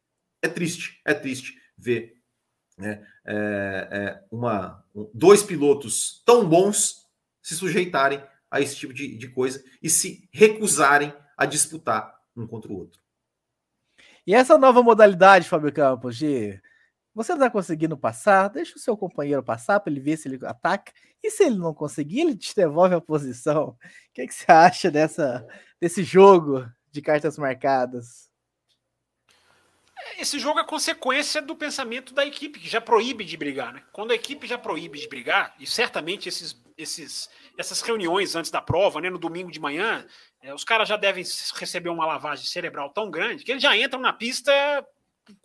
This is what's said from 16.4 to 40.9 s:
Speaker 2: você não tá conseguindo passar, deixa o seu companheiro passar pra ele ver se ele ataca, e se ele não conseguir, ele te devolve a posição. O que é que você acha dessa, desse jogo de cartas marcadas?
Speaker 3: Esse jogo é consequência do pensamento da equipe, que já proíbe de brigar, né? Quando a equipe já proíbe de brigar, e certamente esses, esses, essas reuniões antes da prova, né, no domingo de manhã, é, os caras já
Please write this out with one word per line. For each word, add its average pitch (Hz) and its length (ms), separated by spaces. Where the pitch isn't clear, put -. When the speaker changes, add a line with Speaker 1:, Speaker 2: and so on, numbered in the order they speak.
Speaker 2:
você 220 180
não 339 80
tá 262 100
conseguindo 160 480
passar, 190 520
deixa 294 260
o - 40
seu 220 160
companheiro 147 460
passar 123 380
pra 170 120
ele 143 80
ver 147 180
se 156 100
ele 131 180
ataca, - 480
e 427 80
se - 120
ele 254 140
não 165 160
conseguir, 151 480
ele 320 140
te - 200
devolve 180 380
a 165 80
posição. 147 680
O 120 80
que - 80
é 254 60
que - 80
você - 160
acha 170 400
dessa, 147 540
desse 175 240
jogo 160 640
de 147 100
cartas 151 360
marcadas? 127 920
Speaker 3:
Esse 294 220
jogo 302 200
é 320 40
consequência 302 800
do 311 140
pensamento 262 580
da 277 120
equipe, 294 340
que 165 80
já 214 120
proíbe 226 440
de 160 120
brigar, 135 380
né? 135 180
Quando 220 200
a 226 40
equipe 247 320
já 240 100
proíbe 170 420
de 151 80
brigar, 139 520
e 135 80
certamente 185 600
esses, 165 300
esses, - 520
essas 175 240
reuniões 190 540
antes 165 140
da 147 120
prova, 156 400
né, 180 80
no 180 80
domingo 165 340
de 151 80
manhã, 160 460
é, 139 120
os 143 100
caras 220 240
já 202 100